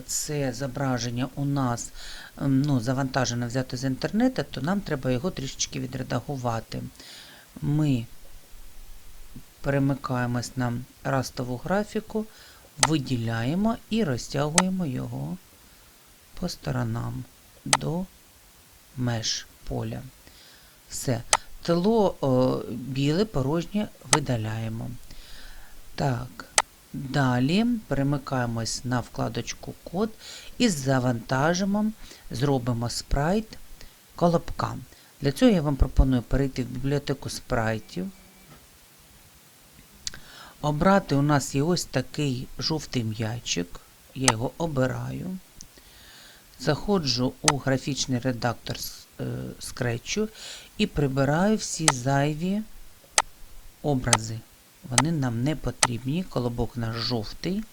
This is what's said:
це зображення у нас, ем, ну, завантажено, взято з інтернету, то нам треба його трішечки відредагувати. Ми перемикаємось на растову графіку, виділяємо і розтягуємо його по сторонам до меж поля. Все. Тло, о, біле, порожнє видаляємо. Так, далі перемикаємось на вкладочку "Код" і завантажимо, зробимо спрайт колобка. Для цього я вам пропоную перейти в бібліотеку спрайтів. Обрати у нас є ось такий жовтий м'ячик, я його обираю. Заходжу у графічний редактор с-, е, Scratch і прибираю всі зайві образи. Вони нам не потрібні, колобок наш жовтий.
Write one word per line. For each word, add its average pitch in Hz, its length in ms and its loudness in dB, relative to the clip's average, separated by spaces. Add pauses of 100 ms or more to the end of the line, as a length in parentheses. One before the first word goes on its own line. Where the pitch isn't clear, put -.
це 143 460 -2
зображення 123 800 -2
у 143 100 -2
нас, 135 480 0 (460)
ем, 139 240 4
ну, 143 180 4
завантажено, 127 680 0
взято 127 300 -2
з 127 80 -4
інтернету, 151 680 2
то 135 100 -8
нам 185 200 0
треба 131 300 -2
його 127 200 0
трішечки 135 500 -6
відредагувати. 127 1000 -4 (800)
Ми 143 440 4 (1500)
перемикаємось 131 960 2
на 123 160 0 (320)
растову 127 600 -2
графіку, 208 640 -2 (520)
виділяємо 131 1000 2 (140)
і 220 140 2
розтягуємо 160 800 0
його 131 500 -4 (1040)
по 180 80 -2
сторонам 120 760 -4 (400)
до 151 400 0 (920)
меж 120 500 -2 (220)
поля. 123 340 -4 (840)
Все. 117 340 -2 (400)
Тло, 190 580 4
о, 131 380 4 (120)
біле, 139 540 0
порожнє 165 640 0 (240)
видаляємо. 113 800 0 (1040)
Так, 127 560 -2 (420)
далі 139 720 2 (220)
перемикаємось 131 960 0
на 123 160 0
вкладочку 123 760 -6 (100)
"Код" 220 260 -2 (480)
і 247 100 6
завантажимо, 147 1200 2 (380)
зробимо 120 600 2
спрайт 180 680 0 (580)
колобка. 165 600 2 (440)
Для 139 120 2
цього 247 180 8
я 175 120 6
вам 143 140 2
пропоную 131 460 6
перейти 131 400 2
в 117 40 -4
бібліотеку 135 640 -2
спрайтів. 110 800 -2 (2500)
Обрати 170 540 4
у 139 80 6
нас 143 320 4
є 139 80 4
ось 165 220 2
такий 135 600 -2 (120)
жовтий 131 460 -2
м'ячик, 110 760 -4 (340)
я 131 180 2
його 110 260 -2
обираю. 135 800 -2 (1200)
Заходжу 139 720 2 (100)
у - 140 4
графічний 131 600 0
редактор 120 580 -2
с-, - 300 -12 (140)
е, 127 40 -6 (360)
Scratch 127 680 -4 (500)
і 214 80 4
прибираю 143 720 2
всі 160 360 -4
зайві 147 680 0 (1200)
образи. 113 580 2 (480)
Вони 135 240 2
нам 123 300 2
не 151 140 2
потрібні, 127 680 0
колобок 120 520 -2
наш 113 200 -2
жовтий. 123 760 -4